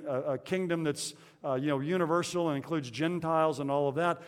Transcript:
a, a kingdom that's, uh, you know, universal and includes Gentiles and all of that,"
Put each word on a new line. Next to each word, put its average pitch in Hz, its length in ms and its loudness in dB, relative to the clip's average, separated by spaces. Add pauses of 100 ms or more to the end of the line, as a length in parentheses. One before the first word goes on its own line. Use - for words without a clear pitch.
a, 139 260 -2
a 127 40 0
kingdom 170 460 -2
that's, 147 320 -2 (280)
uh, 139 120 0
you 131 100 0
know, 143 140 2
universal 170 720 2
and 143 80 0
includes 139 340 -4
Gentiles 160 680 2
and 139 120 -2
all 143 160 2
of 131 80 0
that," 170 320 0